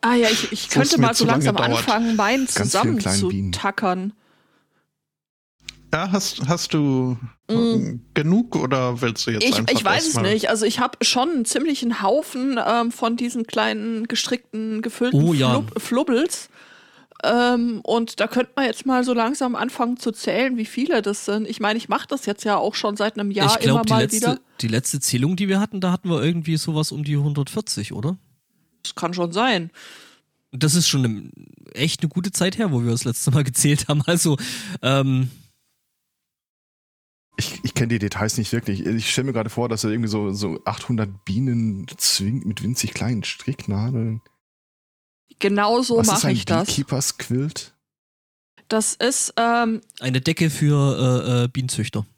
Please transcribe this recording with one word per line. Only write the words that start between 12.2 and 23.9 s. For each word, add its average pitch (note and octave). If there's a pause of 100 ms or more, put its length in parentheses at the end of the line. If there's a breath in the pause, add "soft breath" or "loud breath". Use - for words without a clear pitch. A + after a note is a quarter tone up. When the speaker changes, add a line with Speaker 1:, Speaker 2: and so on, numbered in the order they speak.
Speaker 1:
ähm, A#3
von A#3
diesen A#3+
kleinen A3
gestrickten, A3
gefüllten A#3+
Speaker 4:
Oh E3+
ja. C3
Speaker 1:
Flub-, A2+
Flubbels. C4 (760 loud breath)
Ähm, A#3+
und A#3
da G#3+
könnte B3
man C4+
jetzt A3+
mal B3+
so B3
langsam A#3+
anfangen A#3+
zu A#3
zählen, A#3+
wie A3
viele C4+
das G3+
sind. G#3
Ich A3+
meine, G#3+
ich A#3
mach A3+
das -
jetzt G#3
ja G#3
auch G3+
schon G#3
seit G#3+
einem G3+
Jahr G3 (100)
Speaker 4:
Ich -
glaub, A3+
Speaker 1:
immer A3+
Speaker 4:
die A3